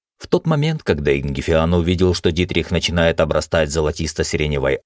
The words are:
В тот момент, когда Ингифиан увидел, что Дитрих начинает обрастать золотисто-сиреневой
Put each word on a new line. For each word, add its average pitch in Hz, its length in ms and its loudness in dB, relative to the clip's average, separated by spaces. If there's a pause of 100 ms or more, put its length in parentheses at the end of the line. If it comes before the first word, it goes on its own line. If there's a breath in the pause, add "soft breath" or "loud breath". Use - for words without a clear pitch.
(200)
В - 80 -18
тот - 180 0
момент, 156 380 -2
когда 73 340 0
Ингифиан 76 560 0
увидел, 90 400 2
что 87 180 0
Дитрих 82 400 -2
начинает 82 500 2
обрастать 78 500 0
золотисто-сиреневой 76 1160 -2